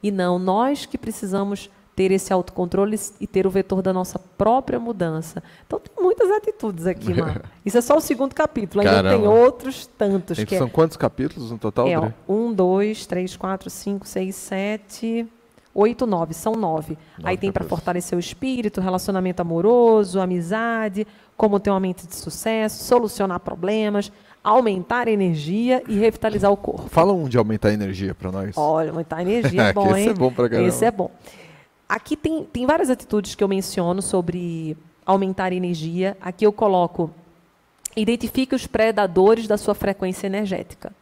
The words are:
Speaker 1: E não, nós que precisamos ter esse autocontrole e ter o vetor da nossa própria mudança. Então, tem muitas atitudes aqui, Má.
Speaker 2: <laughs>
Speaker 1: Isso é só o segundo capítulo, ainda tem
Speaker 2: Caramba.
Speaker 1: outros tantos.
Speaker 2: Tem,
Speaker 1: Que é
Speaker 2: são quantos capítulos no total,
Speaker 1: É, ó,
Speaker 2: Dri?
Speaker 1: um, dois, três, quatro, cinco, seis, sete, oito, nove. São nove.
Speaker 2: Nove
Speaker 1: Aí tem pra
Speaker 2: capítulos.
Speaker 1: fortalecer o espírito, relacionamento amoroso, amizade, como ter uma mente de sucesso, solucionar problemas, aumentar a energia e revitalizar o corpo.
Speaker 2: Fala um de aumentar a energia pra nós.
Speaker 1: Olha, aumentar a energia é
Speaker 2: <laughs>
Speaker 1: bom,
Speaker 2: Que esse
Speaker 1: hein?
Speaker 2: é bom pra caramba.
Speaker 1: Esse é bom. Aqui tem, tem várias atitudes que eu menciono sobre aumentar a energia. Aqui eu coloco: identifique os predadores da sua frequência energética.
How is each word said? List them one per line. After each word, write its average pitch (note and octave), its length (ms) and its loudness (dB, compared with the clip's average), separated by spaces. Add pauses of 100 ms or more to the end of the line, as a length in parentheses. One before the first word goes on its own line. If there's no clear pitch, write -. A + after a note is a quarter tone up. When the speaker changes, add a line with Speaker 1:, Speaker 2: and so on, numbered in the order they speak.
Speaker 1:
E G3+ 80 0
não, F3+ 260 0
nós G#3+ 480 0
que - 120 -12
precisamos G3+ 720 -6 (260)
ter F#3+ 160 2
esse F#3+ 220 0
autocontrole F#3 680 0 (220)
e G3 40 -6
ter F#3+ 220 0
o - 20 4
vetor F#3+ 320 0
da F#3 120 0
nossa F#3 260 -4
própria B3 580 0
mudança. F3+ 640 -6 (240)
Então, - 140 -8
tem - 240 -6
muitas F#4 260 4
atitudes A#3+ 560 -4
aqui, F#3+ 280 -2
Má. E3 260 -2 (120)
Speaker 2:
<laughs> - 140 -20
Speaker 1:
Isso G#3 120 2
é A#3+ 40 6
só C#4+ 140 4
o D#4+ 60 4
segundo C4+ 340 -2
capítulo, G#3+ 460 -2
ainda G3 200 6
tem - 20 2 (180)
Speaker 2:
Caramba. G#3 80 4
Speaker 1:
outros B3 580 4 (100)
tantos. F#3+ 380 0
Speaker 2:
Tem, G#3+ 100 -2
Speaker 1:
Que G3+ 100 -4
é - 20 0
Speaker 2:
são C#3 100 0
quantos D#3+ 300 2
capítulos C3 540 -4
no A#2 60 -10
total, A#2 300 0
Speaker 1:
É, E3+ 100 2
ó, D#3 40 0
Speaker 2:
Dri? A2 120 -4 (140)
Speaker 1:
um, A3+ 260 0
dois, G3 520 0
três, F3+ 320 -6
quatro, F#3+ 320 -6
cinco, G3+ 360 -8
seis, F#3+ 300 -6
sete, G#3+ 920 -6 (480)
oito, A#3 320 2
nove. E3 280 -2
São A3 200 -2
nove. D#3+ 440 -2 (200)
Speaker 2:
Nove E3+ 120 -6
Speaker 1:
Aí F#3+ 80 -2
tem G3 120 -2
pra F#3+ 120 -4
Speaker 2:
capítulos. E3+ 180 -4
Speaker 1:
fortalecer F3 380 -4
o - 20 0
espírito, A#3 640 -4
relacionamento F#3 600 -2
amoroso, G3+ 800 4
amizade, G#3 880 -2 (300)
como G3+ 240 4
ter G#3 80 0
uma F#3+ 100 2
mente F#3 260 -4
de - 100 -16
sucesso, A3 680 -4
solucionar G3+ 560 0
problemas, G#3 720 -2 (320)
aumentar A3 640 2
a A#3 40 2
energia G3 760 0
e G#3+ 100 -2
revitalizar G#3+ 540 2
o G3+ 60 4
corpo. - 320 -8
Speaker 2:
Fala F#3 240 4
um D#3+ 160 0
de A#2+ 80 2
aumentar G#2+ 320 2
a G#2 40 2
energia F#2+ 400 -4
pra F#2 200 -8
nós. G2 240 -6
Speaker 1:
Olha, D#3 320 0
aumentar D#3+ 260 -6
a E3 60 -6
energia G3+ 400 0
é G3+ 100 4
Speaker 2:
<laughs> - 0 -
Speaker 1:
bom, G3+ 160 2
Speaker 2:
Que G3 60 4
esse G3 80 2
Speaker 1:
hein? A3 80 4
Speaker 2:
é A3+ 40 2
bom B2+ 200 2
pra B2 160 2
caramba. F3+ 180 2
Speaker 1:
Esse F3+ 160 0
é A#3 80 4
bom. G3 180 -4 (800)
Aqui A3+ 300 -4
tem, D#4+ 280 -4
tem A#3+ 200 -6
várias D4+ 240 2
atitudes G#3+ 460 -2
que - 80 0
eu G3 40 2
menciono F#3+ 540 -2
sobre E3+ 760 -4 (300)
aumentar F#3+ 460 0
a F3+ 40 -2
energia. F3+ 640 -2
Aqui F3+ 240 -6
eu G#3 80 6
coloco: F3+ 600 0 (840)
identifique A#3 600 0
os A#3+ 100 -4
predadores G#3+ 840 4
da G#3 80 2
sua G#3 200 -2
frequência F#3+ 500 -4
energética. G3 640 -6 (100)